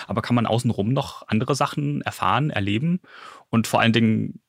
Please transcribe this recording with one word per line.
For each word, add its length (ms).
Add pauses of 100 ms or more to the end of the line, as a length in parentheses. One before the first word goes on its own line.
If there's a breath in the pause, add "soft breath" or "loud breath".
aber 160
kann 120
man 120
außenrum 480
noch 340
andere 260
Sachen 480
erfahren, 460
erleben? 520 (500 loud breath)
Und 160
vor 140
allen 120
Dingen, 560